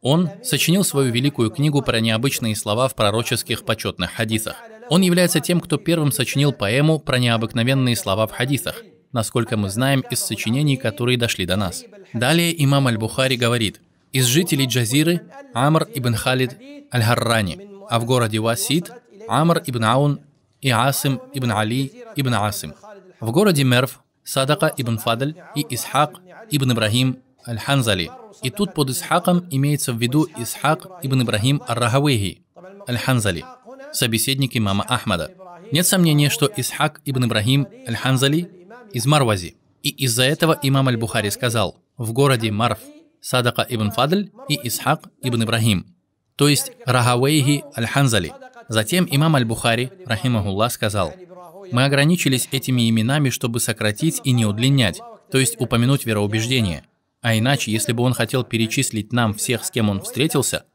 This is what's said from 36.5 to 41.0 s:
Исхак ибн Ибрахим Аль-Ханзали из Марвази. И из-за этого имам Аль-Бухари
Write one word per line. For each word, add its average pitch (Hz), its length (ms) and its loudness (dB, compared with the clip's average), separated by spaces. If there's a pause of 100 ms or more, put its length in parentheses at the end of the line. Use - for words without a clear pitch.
Исхак - 500 -4
ибн 127 200 -2
Ибрахим 117 420 2 (200)
Аль-Ханзали 135 640 0 (420)
из 117 140 -4
Марвази. 110 480 2 (260)
И - 80 -4
из-за 127 340 -2
этого 160 380 2
имам 135 260 2
Аль-Бухари 113 440 -2